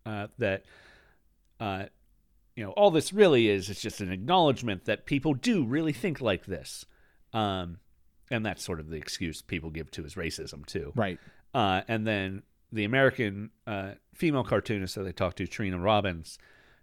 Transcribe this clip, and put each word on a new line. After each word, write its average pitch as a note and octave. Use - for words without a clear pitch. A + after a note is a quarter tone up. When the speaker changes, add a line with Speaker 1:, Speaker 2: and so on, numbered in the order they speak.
Speaker 1:
uh, G#2+
that, G2
uh, F#2+
you A2
know, F#2+
all G3+
this D#3+
really D3
is, G2+
it's G2
just -
an F#2
acknowledgement A#2+
that G#2
people C#3+
do F3
really D3+
think -
like G2+
this. -
Um, F#2
and A2+
that's F#2
sort E2+
of D#2
the D#2+
excuse D#2
people E2
give D#2
to E2
his D2
racism, D2+
too. D2
Speaker 2:
Right. F#2+
Speaker 1:
Uh, G2+
and A2+
then G2
the G#2+
American, A2
uh, G2
female C#3+
cartoonist G2+
that G2+
they F#2
talked F2+
to, F#2
Trina F#2
Robbins, F#2+